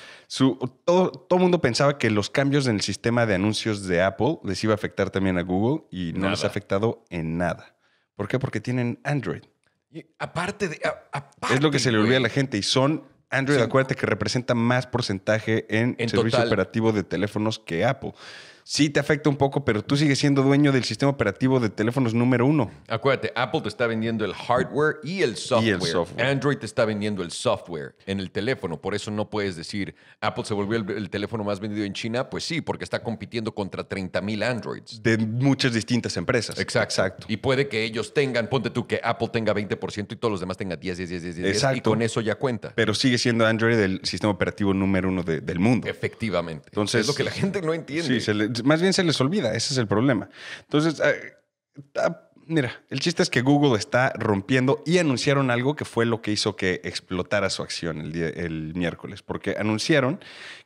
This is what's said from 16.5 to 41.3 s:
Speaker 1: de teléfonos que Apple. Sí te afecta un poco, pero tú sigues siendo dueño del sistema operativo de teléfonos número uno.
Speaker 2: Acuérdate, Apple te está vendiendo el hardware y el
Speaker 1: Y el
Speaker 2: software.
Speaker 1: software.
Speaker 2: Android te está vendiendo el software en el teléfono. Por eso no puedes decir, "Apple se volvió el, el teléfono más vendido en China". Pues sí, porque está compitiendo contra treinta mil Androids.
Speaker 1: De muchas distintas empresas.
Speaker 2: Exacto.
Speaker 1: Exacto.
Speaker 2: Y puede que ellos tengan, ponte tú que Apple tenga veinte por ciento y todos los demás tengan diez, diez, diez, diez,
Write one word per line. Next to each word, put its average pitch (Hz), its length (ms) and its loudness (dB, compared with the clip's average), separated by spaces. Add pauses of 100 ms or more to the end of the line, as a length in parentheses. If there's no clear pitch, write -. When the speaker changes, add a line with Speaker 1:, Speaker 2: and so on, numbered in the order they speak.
Speaker 1:
de 101 120 0
teléfonos 104 560 -2
que 82 240 -2
Apple. 117 280 -2 (560)
Sí 147 220 2
te 147 80 2
afecta 143 320 2
un 135 60 2
poco, 139 280 2
pero 107 200 2
tú 143 120 0
sigues 143 220 4
siendo 139 240 4
dueño 139 300 6
del 127 100 4
sistema 139 300 0
operativo 131 480 2
de 113 100 2
teléfonos 117 440 0
número 120 320 4
uno. 139 220 2 (200)
Speaker 2:
Acuérdate, 113 480 0
Apple 127 240 0
te 104 80 -6
está 117 180 -2
vendiendo 113 380 -2
el 90 100 -2
hardware 139 720 0
y 180 140 -6
el - 0 -
Speaker 1:
Y 175 40 2
el 127 140 0
Speaker 2:
software. 110 460 2
Speaker 1:
software. 87 440 0
Speaker 2:
Android 139 320 0
te 113 80 -10
está 117 180 0
vendiendo 104 380 -2
el 85 80 -8
software 85 640 -4 (120)
en 98 120 -4
el 92 140 -8
teléfono. 98 480 -4
Por 98 160 -4
eso 104 160 -6
no 107 180 -4
puedes 101 240 -2
decir, 82 400 -8 (260)
"Apple - 240 -2
se - 80 -6
volvió 101 260 -2
el, 98 120 -4
el 104 200 -6
teléfono 104 340 -4
más 101 160 -4
vendido 104 240 -4
en 101 80 -4
China". 120 360 -4
Pues 87 140 -6
sí, 165 180 -4
porque - 220 -6
está 110 220 -6
compitiendo 110 500 -6
contra 92 300 -6
treinta 95 360 -6
mil 101 220 -4
Androids. 113 580 -6
Speaker 1:
De 113 160 4
muchas 123 560 2
distintas 113 440 0
empresas. - 420 -2
Speaker 2:
Exacto. 104 340 0
Speaker 1:
Exacto. - 360 -2
Speaker 2:
Y 107 80 -4
puede 135 320 0
que 110 160 -2
ellos 113 300 -6
tengan, 120 340 0
ponte 117 220 0
tú - 180 -4
que 107 120 0
Apple 117 320 -2
tenga 107 200 0
veinte 98 240 -2
por - 160 -8
ciento 101 200 -8
y - 60 -12
todos 113 140 0
los 92 80 -4
demás 92 160 -6
tengan 87 240 -6
diez, 90 180 -6
diez, 90 100 -6
diez, 87 140 -6
diez, 85 140 -8